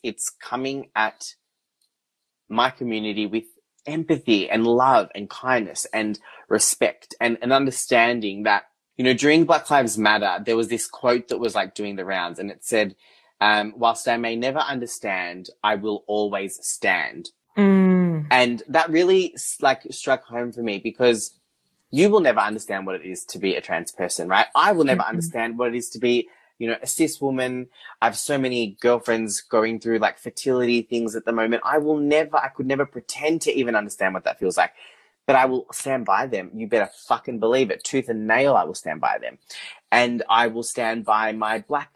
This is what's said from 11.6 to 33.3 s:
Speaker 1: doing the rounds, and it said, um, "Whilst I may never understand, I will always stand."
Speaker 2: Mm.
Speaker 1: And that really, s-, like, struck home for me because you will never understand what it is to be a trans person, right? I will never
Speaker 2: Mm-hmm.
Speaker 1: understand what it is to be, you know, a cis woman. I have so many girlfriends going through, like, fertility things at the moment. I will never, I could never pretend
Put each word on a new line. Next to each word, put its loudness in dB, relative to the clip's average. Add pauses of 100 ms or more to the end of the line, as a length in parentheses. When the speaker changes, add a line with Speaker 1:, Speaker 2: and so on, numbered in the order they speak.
Speaker 1:
doing -8
the -8
rounds, -6
and -8
it -20
said, 0 (460)
um, 2
"Whilst 0
I 2
may -4
never -2
understand, -6 (140)
I 2
will -6
always -4
stand." -4 (260)
Speaker 2:
Mm. 4
Speaker 1:
And 2
that 2
really, 4
s-, -10
like, 2 (100)
struck -2
home -6
for -10
me -4
because 0 (540)
you 6
will 6
never 4
understand -2
what -6
it -10
is -12
to -14
be 0
a -6
trans -6
person, -6
right? 4
I 4
will 4
never 2
Speaker 2:
Mm-hmm. -4
Speaker 1:
understand -6
what 0
it -4
is -8
to -14
be, 0 (280)
you -6
know, -2
a -12
cis -2
woman. -4 (340)
I 4
have 0
so -2
many -2
girlfriends 0
going 0
through, 0
like, -2
fertility 0
things -4
at -10
the -2
moment. 0
I 2
will 0
never, 2
I -2
could -6
never 0
pretend -4